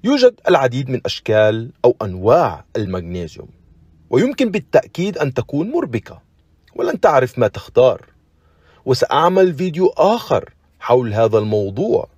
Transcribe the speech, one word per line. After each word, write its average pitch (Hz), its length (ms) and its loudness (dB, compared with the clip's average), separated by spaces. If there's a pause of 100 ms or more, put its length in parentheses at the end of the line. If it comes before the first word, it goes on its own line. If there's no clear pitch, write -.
يوجد 262 360 2 (100)
العديد 131 400 0
من 127 160 -4
أشكال 110 640 0 (140)
أو 123 160 4
أنواع 98 640 0 (100)
المغنيسيوم، 90 720 -8 (640)
ويمكن 220 420 0
بالتأكيد - 680 -2
أن 139 160 -2
تكون 151 380 -4
مربكة 170 500 -6 (540)
ولن - 240 -4
تعرف 131 400 2
ما 113 80 2
تختار، - 580 0 (800)
وسأعمل 175 680 2
فيديو 180 340 -2
آخر 170 680 0 (260)
حول 120 340 0
هذا 113 240 2
الموضوع 107 800 -2